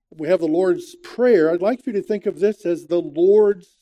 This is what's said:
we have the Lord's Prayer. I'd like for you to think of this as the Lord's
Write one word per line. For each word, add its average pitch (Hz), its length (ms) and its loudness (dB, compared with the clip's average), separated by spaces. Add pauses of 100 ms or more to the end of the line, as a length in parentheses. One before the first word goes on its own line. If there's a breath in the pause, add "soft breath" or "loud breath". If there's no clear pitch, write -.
we 156 200 -8
have 180 100 2
the 165 80 -2
Lord's 175 560 -2
Prayer. 208 480 2
I'd 170 100 -4
like 226 220 -4
for - 60 -8
you 202 80 -6
to 190 40 -2
think 208 240 -6
of 170 140 -6
this 208 260 -2
as 170 200 -4
the 175 160 -2
Lord's 185 800 2